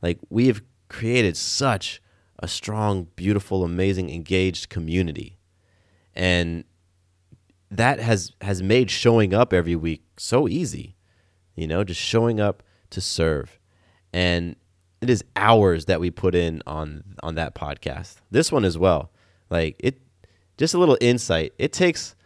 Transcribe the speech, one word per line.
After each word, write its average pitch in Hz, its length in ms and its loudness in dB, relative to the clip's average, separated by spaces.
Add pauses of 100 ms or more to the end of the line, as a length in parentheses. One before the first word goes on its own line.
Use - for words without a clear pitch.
like, 85 180 -2 (100)
we 120 200 2
have 104 140 0 (260)
created 113 480 0
such - 640 -4 (360)
a - 100 -10
strong, 104 580 -2 (100)
beautiful, 98 480 -2
amazing, 90 460 -2
engaged 90 580 -2
community. 85 720 -4 (760)
And 87 500 0 (1080)
that 117 300 0
has, 110 320 0 (100)
has 98 200 -4
made 110 280 4
showing 113 420 4
up 110 220 4
every 85 220 2
week 80 260 -4 (160)
so 127 280 0
easy, 107 500 -6 (580)
you 80 120 -6
know, 85 180 0
just 90 160 -8
showing 113 400 0
up 101 220 0 (280)
to 92 100 -8
serve. 80 580 -2 (540)
And 87 440 -2 (440)
it 117 80 -2
is 117 160 2 (120)
hours 101 500 4
that 85 140 2
we 87 100 -2
put 90 240 0
in 82 320 0
on, 76 560 -10
on 80 140 -8
that 80 180 -6
podcast. 73 640 -10 (140)
This 160 220 2
one 123 120 2
as 85 120 0
well. 85 340 2 (380)
Like, 82 300 -2
it, 135 220 -2 (580)
just 160 160 0
a 175 40 2
little 160 220 6
insight. 110 580 0
It - 140 -2
takes - 420 -2 (120)